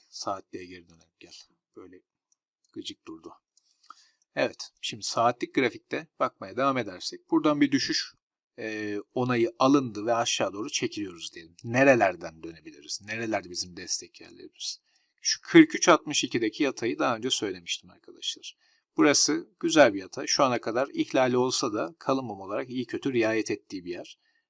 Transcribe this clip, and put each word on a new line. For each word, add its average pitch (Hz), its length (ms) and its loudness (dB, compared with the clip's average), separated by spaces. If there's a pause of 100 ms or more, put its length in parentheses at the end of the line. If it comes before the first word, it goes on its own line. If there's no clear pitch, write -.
Saatliğe 95 560 -10
geri 90 240 -20
dönelim. 82 320 -20
Gel. 85 140 -20 (420)
Böyle 92 240 -20 (720)
gıcık - 340 -14
durdu. 82 280 -16 (1000)
Evet. 131 340 -6 (100)
Şimdi 107 220 -10
saatlik - 520 0
grafikte 131 540 -2 (120)
bakmaya 107 360 -4
devam 135 220 0
edersek 92 520 -10
buradan 151 300 2
bir 139 120 4
düşüş, - 420 -2 (440)
e, 107 400 -6 (160)
onayı 123 440 0
alındı 127 480 2
ve 117 80 2
aşağı 113 380 0
doğru 110 180 -8
çekiliyoruz 98 640 -6
diyelim. 85 300 -20
Nerelerden 101 760 4
dönebiliriz? 80 640 -14
Nereler 107 400 -6
bizim 87 320 -12
destek 90 440 -10
yerlerimiz? 87 600 -14 (400)
Şu - 220 -4
kırk 160 320 8
üç - 140 2
altmış 151 360 4
ikideki 117 380 -2
yatayı 135 360 -2
daha 135 180 -2
önce 117 140 -6
söylemiştim 92 600 -6
arkadaşlar. - 640 -14 (400)
Burası 156 520 4 (120)
güzel 151 340 6
bir 95 60 -6
yatay. 131 260 -12
Şu - 180 2
ana 123 160 2
kadar 123 280 -2
ihlali 127 480 0
olsa 127 360 0
da 147 260 -4
kalın 135 260 -2
mum 101 160 -10
olarak 110 300 -8
iyi 123 160 -4
kötü 131 260 -4
riayet 110 380 0
ettiği 98 340 -8
bir 87 60 -10
yer. - 280 -12 (320)